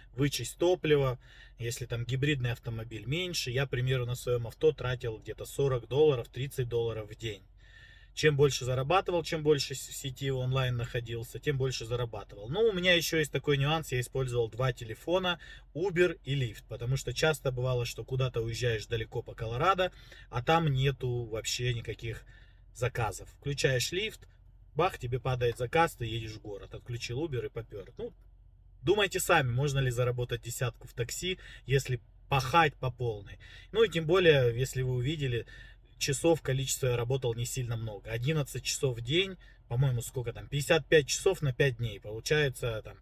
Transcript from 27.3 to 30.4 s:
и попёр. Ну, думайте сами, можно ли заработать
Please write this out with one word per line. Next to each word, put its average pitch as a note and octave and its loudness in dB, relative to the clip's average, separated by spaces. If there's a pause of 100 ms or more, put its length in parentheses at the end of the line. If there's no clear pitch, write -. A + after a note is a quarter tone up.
и - -10
попёр. A2+ -12
Ну, A#3 -8 (720)
думайте F#3+ 2
сами, D#3+ 4
можно C3+ 0
ли C3 2
заработать B2 -2